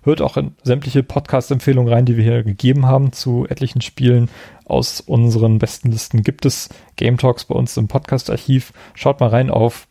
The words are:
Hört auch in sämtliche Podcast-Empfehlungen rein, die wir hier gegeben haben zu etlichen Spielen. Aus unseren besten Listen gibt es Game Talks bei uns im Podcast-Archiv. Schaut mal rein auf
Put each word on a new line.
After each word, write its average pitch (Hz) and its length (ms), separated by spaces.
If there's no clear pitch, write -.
Hört 151 180
auch 139 140
in 143 260
sämtliche 131 400
Podcast-Empfehlungen 127 920
rein, 123 140
die 120 100
wir 110 80
hier 117 180
gegeben 127 440
haben 135 260
zu 123 360
etlichen 131 340
Spielen. 123 480
Aus - 360
unseren 113 580
besten - 320
Listen 113 320
gibt - 240
es - 220
Game 120 220
Talks - 260
bei - 100
uns 123 220
im 113 120
Podcast-Archiv. - 840
Schaut - 260
mal 123 80
rein 123 220
auf - 400